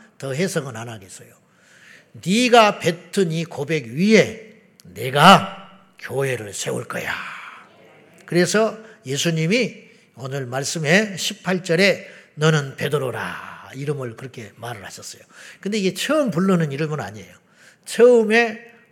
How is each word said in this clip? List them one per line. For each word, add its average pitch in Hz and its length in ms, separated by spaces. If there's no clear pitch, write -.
더 135 140
해석은 139 440
안 113 120
하겠어요. 95 400
"네가 214 540
뱉은 170 540
이 165 120
고백 143 420
위에 160 760
내가 - 1000
교회를 120 560
세울 120 300
거야." - 280
그래서 202 540
예수님이 160 800
오늘 135 320
말씀의 160 720
십팔 185 460
절에 170 440
"너는 147 400
베드로라." 131 760
이름을 135 420
그렇게 - 400
말을 113 280
하셨어요. - 380
근데 214 180
이게 185 160
처음 285 360
부르는 170 420
이름은 147 280
아니에요. 98 320
처음에 226 880